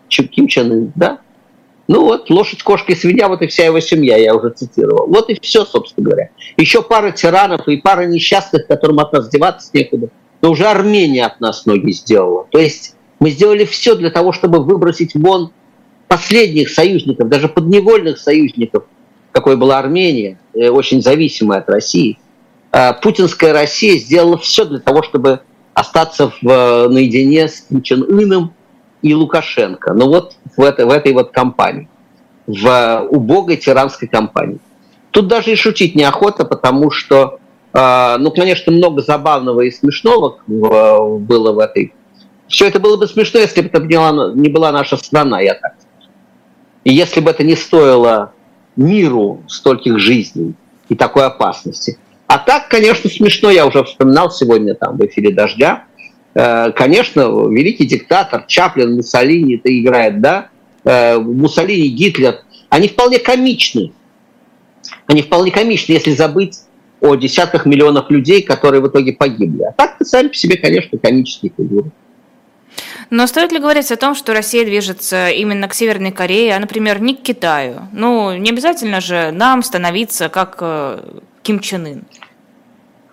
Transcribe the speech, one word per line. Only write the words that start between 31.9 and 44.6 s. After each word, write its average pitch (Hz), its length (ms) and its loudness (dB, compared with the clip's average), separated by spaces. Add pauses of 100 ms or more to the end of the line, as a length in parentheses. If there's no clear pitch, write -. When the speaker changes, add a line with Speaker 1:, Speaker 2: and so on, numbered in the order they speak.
Speaker 1:
в, 104 200 -6
э, 117 420 2
убогой 156 480 0
тиранской 135 520 -2
компании. 104 500 -4 (520)
Тут 202 180 2
даже 226 240 0
и - 20 0
шутить 202 400 0
неохота, 151 500 0
потому 135 460 0
что, 135 480 2 (340)
э, 127 460 2
ну, 147 120 -2
конечно, 180 420 0
много 170 300 2
забавного 143 600 0
и 123 80 0
смешного 147 760 0
в, 107 180 -2
э, 107 540 2
было 110 340 0
в 104 60 -2
этой. 104 340 -2 (560)
Всё - 180 2
это 196 140 0
было 208 160 4
бы 202 100 -2
смешно, 220 340 0
если 202 200 0
бы 170 80 -2
это 160 120 0
не 160 160 0
была, 147 380 0
не 147 140 2
была 156 240 0